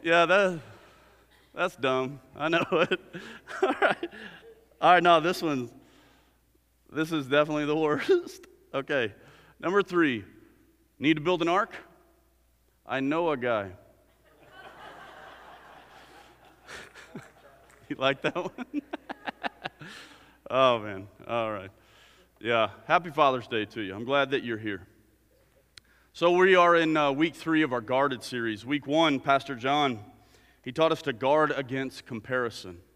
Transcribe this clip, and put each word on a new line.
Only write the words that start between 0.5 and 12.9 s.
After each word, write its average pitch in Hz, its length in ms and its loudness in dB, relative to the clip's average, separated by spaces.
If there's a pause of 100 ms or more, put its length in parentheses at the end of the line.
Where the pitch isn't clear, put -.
that's - 220 -4
dumb. 131 420 -2 (160)
I 147 140 -4
know 165 240 0
it. 180 260 0 (340)
<laughs> - 300 -8
All - 160 0
right. - 300 0 (720)
All 165 120 8
right, 175 100 8
no, 170 180 6
this 180 220 -2
one's, 135 280 -2 (1200)
this 160 220 -4
is 147 140 -2
definitely 151 400 2
the 151 100 0
<laughs> - 0 -
worst. 160 720 0 (260)
Okay. 135 400 -2 (480)
Number 190 220 0
three, 147 420 0 (760)
need 156 160 2
to 156 60 -6
build 170 220 0
an 165 60 0
ark? 202 260 0 (1120)
I 131 140 -4